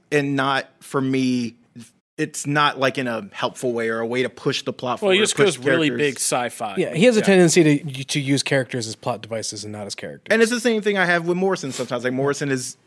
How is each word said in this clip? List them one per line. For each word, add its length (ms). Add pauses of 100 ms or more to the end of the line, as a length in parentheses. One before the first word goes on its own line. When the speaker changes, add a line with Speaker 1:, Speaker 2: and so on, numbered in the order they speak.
(120)
Speaker 1:
and 240
not, 320 (100)
for 220
me, 560 (600)
it's 300
not, 320
like, 180
in 120
a 240
helpful 400
way 160
or 100
a 80
way 160
to 60
push 340
the 100
plot 300
Speaker 2:
Well, 80
he 60
Speaker 1:
forward, 80
Speaker 2:
just 120
Speaker 1:
push 200
Speaker 2:
goes 20
really 300
Speaker 1:
characters. 220
Speaker 2:
big 100
sci-fi. 560
Speaker 3:
Yeah, 180
he 120
has 100
a 20
Speaker 1:
Yeah. 80
Speaker 3:
tendency 540
to, 240
to 160
use 240
characters 420
as 80
plot 260
devices 440
and 80
not 160
as 80
characters. 360
Speaker 1:
And 80
it's 120
the 80
same 200
thing 160
I 100
have 200
with 100
Morrison 360
sometimes. 320
Like, 80
Morrison 400
is, 240 (100)